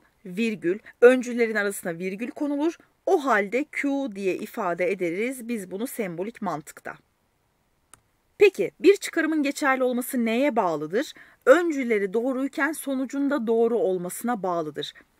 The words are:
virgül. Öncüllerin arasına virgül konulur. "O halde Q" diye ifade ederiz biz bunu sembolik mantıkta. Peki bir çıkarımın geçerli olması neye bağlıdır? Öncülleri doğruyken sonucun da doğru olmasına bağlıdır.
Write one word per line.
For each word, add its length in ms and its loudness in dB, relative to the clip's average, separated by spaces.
virgül. 540 -2
Öncüllerin 540 6
arasına 440 -4
virgül 320 -6
konulur. 460 -4
"O 180 2
halde 400 2
Q" 500 -4
diye 220 -2
ifade 540 -2
ederiz 580 -4
biz 220 -6
bunu 160 -6
sembolik 560 -8
mantıkta. 520 -8
Peki 320 6
bir 160 8
çıkarımın 460 -2
geçerli 420 0
olması 400 -2
neye 320 0
bağlıdır? 560 -2
Öncülleri 680 4
doğruyken 600 -2
sonucun 580 -4
da 160 -2
doğru 320 2
olmasına 640 -4
bağlıdır. 520 -4